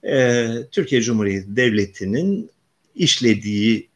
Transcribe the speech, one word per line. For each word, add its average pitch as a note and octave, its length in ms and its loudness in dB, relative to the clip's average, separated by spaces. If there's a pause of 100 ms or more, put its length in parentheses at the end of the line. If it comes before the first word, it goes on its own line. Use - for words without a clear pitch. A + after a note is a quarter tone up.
e, B2 400 2 (220)
Türkiye C3+ 320 0
Cumhuriyeti G2+ 540 -2
Devleti'nin B2 920 -2 (440)
işlediği G#2+ 1000 0